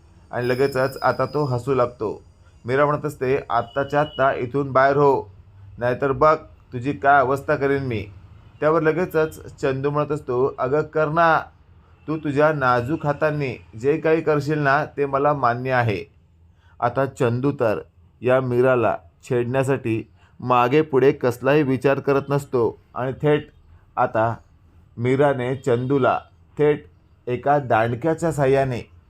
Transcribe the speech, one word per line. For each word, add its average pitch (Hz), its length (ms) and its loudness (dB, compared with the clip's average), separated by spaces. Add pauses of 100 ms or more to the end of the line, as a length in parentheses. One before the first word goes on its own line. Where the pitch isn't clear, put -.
(320)
आणि 120 160 -4
लगेचच 131 540 0
आता 127 240 0
तो 147 200 -4
हसू 127 280 -4
लागतो. 120 500 -2 (420)
मीरा 135 200 -2
म्हणत 143 200 -4
असते, 135 320 -4 (120)
"आत्ताच्या 139 520 -4
आत्ता 135 320 -2
इथून 131 380 -6
बाहेर 135 260 2
हो, 143 320 2 (480)
नाहीतर 127 340 -2
बघ 151 240 4 (380)
तुझी 127 200 -4
काय 143 260 4
अवस्था 135 360 0
करीन 139 280 0
मी." 117 220 -6 (540)
त्यावर 156 220 2
लगेचच 156 800 -2
चंदू 135 280 -2
म्हणत 147 220 -2
असतो, 135 480 -2
"अगं 131 220 -2
कर 156 280 -4
ना, 160 300 2 (680)
तू 156 100 -4
तुझ्या 151 360 2
नाजूक 131 520 0
हातांनी 147 500 -2 (240)
जे 143 180 0
काही 160 240 0
करशील 151 380 0
ना, 147 260 2
ते 139 200 -4
मला 139 280 0
मान्य 127 380 -2
आहे." 113 460 -2 (640)
आता 123 260 0
चंदू 131 460 -2
तर 110 280 0 (420)
या 127 200 2
मीराला 123 540 2 (340)
छेडण्यासाठी 120 840 -2 (280)
मागे 123 420 4
पुढे 139 300 4
कसलाही 127 520 2
विचार 135 360 2
करत 139 300 0
नसतो 135 500 0 (160)
आणि 131 160 -6
थेट 151 380 -2 (480)
आता 117 380 0 (640)
मीराने 127 580 0
चंदूला 127 640 0 (380)
थेट 147 280 0 (420)
एका 127 320 0
दांडक्याच्या 123 720 0
साहाय्याने 135 580 0 (200)